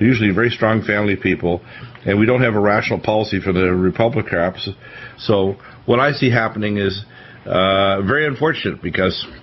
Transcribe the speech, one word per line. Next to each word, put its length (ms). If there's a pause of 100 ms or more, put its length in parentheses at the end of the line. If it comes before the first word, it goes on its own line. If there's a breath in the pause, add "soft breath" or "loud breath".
They're 80
usually 240
very 180
strong 320
family 320
people, 460 (440 loud breath)
and 140
we 80
don't 160
have 140
a 40
rational 380
policy 420
for 120
the 200
Republic, 560
perhaps. 400 (500 loud breath)
So 360 (320 loud breath)
what 140
I 100
see 200
happening 480
is, 260 (420 loud breath)
uh, 560
very 240
unfortunate 560
because 420 (180)